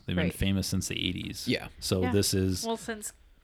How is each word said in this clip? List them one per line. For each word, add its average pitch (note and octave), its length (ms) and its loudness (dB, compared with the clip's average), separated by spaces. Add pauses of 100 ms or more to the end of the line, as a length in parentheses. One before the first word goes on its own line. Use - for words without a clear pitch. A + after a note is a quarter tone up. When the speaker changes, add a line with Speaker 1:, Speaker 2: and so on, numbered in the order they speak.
Speaker 1:
They've F2+ 100 -2
been F2+ 100 4
Speaker 2:
Right. F2 80 0
Speaker 1:
famous F#2+ 320 2
since F#2 220 0
the F2+ 200 -2
eighties. F#2 400 -6
Speaker 3:
Yeah. - 200 0 (120)
Speaker 1:
So F#2 220 0
Speaker 2:
Yeah. F2 100 2
Speaker 1:
this G2+ 220 4
is F#2 320 2
Speaker 2:
Well, A3+ 100 -2
since - 360 -8 (320)